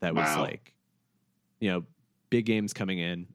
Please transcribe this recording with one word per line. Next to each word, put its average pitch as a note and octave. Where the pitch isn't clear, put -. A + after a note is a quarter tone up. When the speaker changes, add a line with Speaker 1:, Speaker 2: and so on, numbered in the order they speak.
Speaker 1:
that E2+
was D#2+
Speaker 2:
Wow. -
Speaker 1:
like, -
you G#2
know, F2+
big A#2
games G#2+
coming F#2+
in. F2